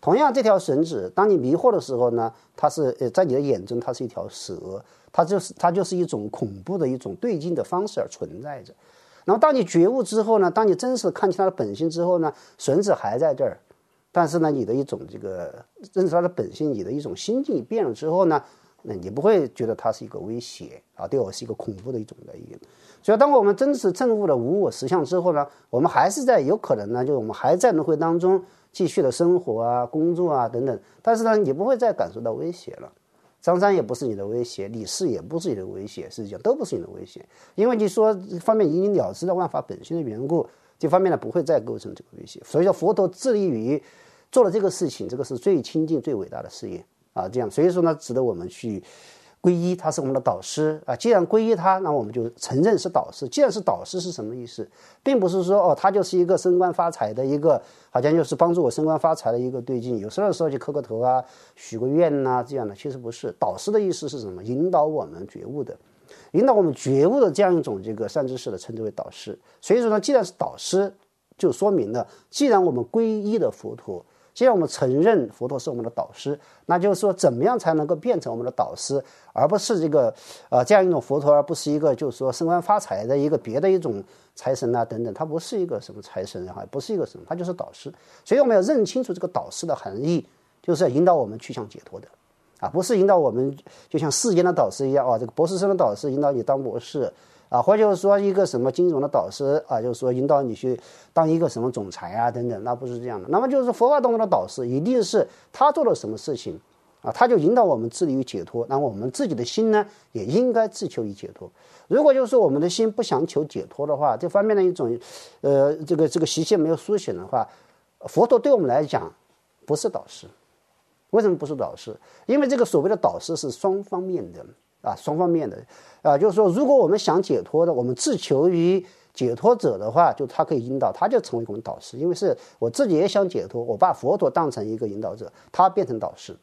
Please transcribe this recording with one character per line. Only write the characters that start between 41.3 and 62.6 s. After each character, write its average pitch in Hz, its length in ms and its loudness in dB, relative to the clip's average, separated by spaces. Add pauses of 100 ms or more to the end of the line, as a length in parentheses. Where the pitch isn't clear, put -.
会 170 120 0
再 143 180 2
构 113 180 -8
成 - 160 -14
这 - 100 -20
个 - 40 -20 (100)
威 - 60 -16
胁。 - 180 -20
所 - 200 0
以 - 20 4
说 190 80 4
佛 180 220 0
陀 196 140 2
致 240 260 -2
力 202 120 2
于 127 360 -2 (500)
做 262 100 6
了 202 80 4
这 190 80 0
个 196 120 2
事 165 180 -4
情， 110 180 -8
这 110 80 -8
个 131 80 -6
是 127 140 -6
最 180 240 2
清 156 260 -2
净、 156 140 -2
最 139 140 -4
伟 98 120 -4
大 - 160 -12
的 - 60 -14
事 - 220 -14
业 90 120 -12 (300)
啊， 92 160 -6
这 113 100 -6
样， 113 120 -4
所 143 120 0
以 180 80 6
说 180 120 0
呢， 165 140 2
值 127 180 -10
得 131 100 0
我 117 80 0
们 87 160 -8
去 104 340 -8 (600)
皈 180 80 4
依， 180 260 0
他 160 140 -4
是 156 100 -4
我 139 60 -4
们 135 80 -2
的 135 40 0
导 110 220 -2
师 156 460 -4
啊。 120 100 -4
既 233 140 0
然 190 160 6
皈 214 120 2
依 226 160 2
他， 185 260 2
那 175 120 -2
我 131 100 0
们 107 80 -6
就 117 200 -4
承 - 320 -2
认 202 160 4
是 - 100 -4
导 - 240 -2
师。 - 160 -10
既 294 140 2
然 247 100 4
是 208 80 -4
导 180 240 -2
师 185 160 -8
是 175 100 -6
什 117 140 -10
么 110 100 -10
意 123 120 -12
思？ 117 200 -12 (360)
并 269 180 4
不 185 80 2
是 185 140 0
说， 196 180 4
哦， 175 140 6
他 190 160 2
就 196 120 2
是 185 140 -2
一 180 80 6
个 175 140 2
升 180 200 4
官 180 140 2
发 170 180 0
财 110 220 -4
的 123 120 -2
一 139 120 0
个， 147 240 4 (300)
好 123 100 0
像 139 120 4
就 165 120 4
是 131 100 -4
帮 170 200 4
助 175 80 2
我 131 80 2
升 156 160 -2
官 156 120 2
发 160 160 2
财 - 160 -4
的 120 80 0
一 123 120 -4
个 131 100 -6
对 123 180 -6
境， 120 200 -4
有 101 100 -8
事 180 140 -4
儿 208 40 2
的 190 60 0
时 165 100 -2
候 160 60 0
就 139 80 -4
磕 143 160 -8
个 143 80 -4
头 113 180 -8
啊、 127 240 2 (320)
许 - 240 -12
个 120 80 4
愿 147 360 4
呐， 127 200 0
这 131 140 -8
样 120 100 -4